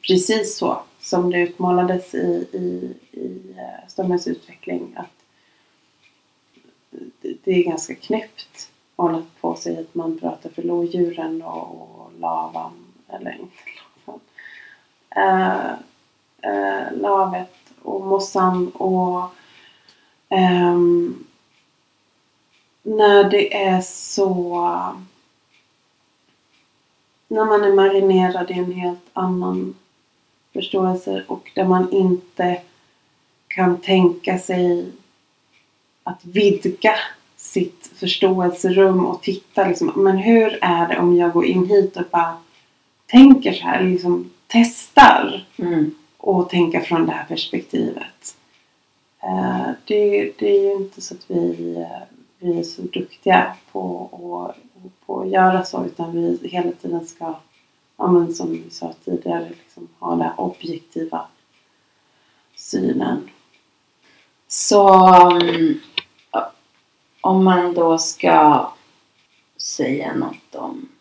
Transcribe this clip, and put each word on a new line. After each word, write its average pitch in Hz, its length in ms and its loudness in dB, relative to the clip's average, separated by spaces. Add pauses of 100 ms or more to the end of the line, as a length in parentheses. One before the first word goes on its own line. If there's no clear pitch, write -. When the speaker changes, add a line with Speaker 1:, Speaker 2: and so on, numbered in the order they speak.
Speaker 1:
precis 202 500 0
så - 240 -6 (180)
som 180 320 -4
det 175 80 -2
utmålades 180 760 -2
i, 175 360 -4
i, 180 440 -8 (240)
i, 185 380 -14
eh, - 300 -18
Stormens 180 400 -4
utveckling, - 680 -12
att 175 100 -14 (2250)
det, - 120 -10 (100)
det 190 80 -2
är 180 120 4
ganska 165 320 -6
knäppt - 720 -10 (260)
att 180 100 -6
hålla 165 180 -4 (180)
på 170 80 -6
och 165 80 -10
säga 165 220 -10
att - 160 -16
man 165 240 -8
pratar 165 300 -12
för 160 140 -16
lodjuren 170 760 -4
och, 165 400 -14
och - 380 -20
lavan, 82 540 -8 (340)
eller - 240 -14
inte - 220 -20 (520)
lavan, - 140 -20 (920)
eh, 190 640 -2 (720)
eh, 98 560 -6
lavet 190 560 -2 (280)
och 196 240 -8
mossan 185 640 -2
och, 180 540 -2 (1080)
ehm, 175 960 2 (1600)
när 208 400 6
det 202 400 0
är 185 180 0
så... 180 720 -4 (2750)
När 220 180 0
man 208 180 2
är 196 100 4
marinerad 190 800 2
i - 20 -6
en 180 180 -4
helt 180 420 -8
annan 185 640 -4 (760)
förståelse 185 760 -4
och - 280 -14
där 190 100 -2
man 185 260 2
inte 180 680 -2 (840)
kan 180 340 -2
tänka 180 580 2
sig 180 520 -2 (1120)
att 185 220 -12
vidga 196 720 0 (400)
sitt - 600 -8
förståelserum 185 1120 2
och - 160 -6
titta, 190 460 -4
liksom, 175 280 -2
men 196 220 2
hur 220 440 2
är 170 260 2
det 175 120 -4
om 175 160 4
jag 175 180 2
går 170 120 2
in 180 240 0
hit 196 280 2
och 175 140 -6
bara 170 260 -2 (680)
tänker 254 480 10
så - 100 -8
här, 185 200 -2
liksom 180 460 -2 (180)
testar - 1000 4 (120)
Speaker 2:
Mm. 160 380 -2 (220)
Speaker 1:
och 180 320 0
tänka 170 320 2
från 165 240 0
det 160 60 -2
här 156 140 -8
perspektivet. - 1120 -8 (840)
Eh, - 480 -4 (180)
det, 202 540 0
det 202 180 2
är 196 40 4
ju 196 120 0
inte 190 280 -8
så - 120 -14
att 180 140 -20
vi, 170 480 -4
eh, - 400 -12 (240)
vi 175 200 -4
är 170 40 -4
så - 180 -14
duktiga 95 760 -2 (160)
på 90 380 -10 (400)
att, - 80 -18 (480)
på 190 160 -8
att 190 80 -6
göra 185 340 2
så, 185 220 -8
utan 170 260 -10
vi 170 380 -4
hela 175 220 -4
tiden 170 340 -8
ska, 165 300 -14 (600)
ja, - 100 -4
men 170 260 2
som - 180 -8
vi 82 180 -12
sa - 240 -14 (120)
tidigare, 170 440 -6
liksom, - 380 -20 (120)
ha - 120 -8
den 85 100 -2
här - 200 -6
objektiva - 840 -10 (1300)
synen. - 720 -4 (1200)
Speaker 2:
Så, 202 420 4 (520)
mm, 170 380 0 (1400)
om 190 220 2
man 180 300 2
då 165 240 2
ska 156 720 4 (880)
säga 139 580 -6
något - 400 -10
om - 340 -14 (120)